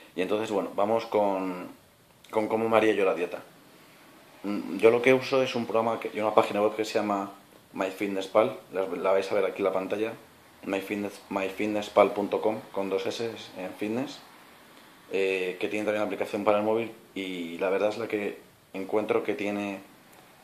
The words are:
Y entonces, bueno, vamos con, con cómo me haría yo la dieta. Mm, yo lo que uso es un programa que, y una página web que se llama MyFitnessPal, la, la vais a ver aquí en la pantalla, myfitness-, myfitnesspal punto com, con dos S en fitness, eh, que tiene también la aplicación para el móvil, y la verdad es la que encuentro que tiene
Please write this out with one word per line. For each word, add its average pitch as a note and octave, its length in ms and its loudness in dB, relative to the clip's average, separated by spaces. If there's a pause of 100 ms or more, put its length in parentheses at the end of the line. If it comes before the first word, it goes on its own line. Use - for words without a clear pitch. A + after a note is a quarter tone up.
(160)
Y F2 60 -2
entonces, G#2+ 300 0
bueno, F2+ 240 0
vamos A2 300 2
con, F#2+ 640 0 (600)
con A2 180 0
cómo A2+ 200 0
me A2+ 100 6
haría A2 160 6
yo G2 120 2
la F#2 80 4
dieta. F2 260 -4 (1040)
Mm, G2 340 -4
yo A2 120 8
lo A#2+ 120 4
que C3 120 6
uso C3 300 2
es B2+ 120 -2
un A#2+ 100 -2
programa A2+ 340 0
que, A2 140 -6
y - 60 -6
una G#2+ 140 0
página G#2+ 280 4
web G#2+ 140 2
que A2 100 -2
se - 100 -2
llama G#2 360 0 (420)
MyFitnessPal, G2 840 0 (160)
la, F#2+ 120 0
la F#2 260 0
vais F#2+ 200 2
a G#2 40 0
ver G2 100 2
aquí F2+ 120 -4
en G#2 80 -2
la F#2 80 2
pantalla, G#2 400 -2 (520)
myfitness-, G2 640 -4
myfitnesspal G2+ 840 2
punto G2+ 280 -2
com, A2 200 0 (120)
con G2 180 -4
dos F#2 160 0
S A2+ 260 -4 (260)
en F#2 160 -8
fitness, A#2+ 460 -4 (920)
eh, F#2 480 0
que G#2+ 80 -2
tiene G#2 180 -2
también G#2+ 160 0
la G#2+ 40 0
aplicación G2+ 380 -4
para G#2 160 6
el G#2 40 0
móvil, A2 280 0 (240)
y F2+ 420 -6
la F#2 120 0
verdad G2 200 2
es G#2+ 80 -6
la A2+ 100 -6
que G#2 320 -4 (340)
encuentro G#2+ 500 0
que G#2 100 -2
tiene G2+ 460 -4 (640)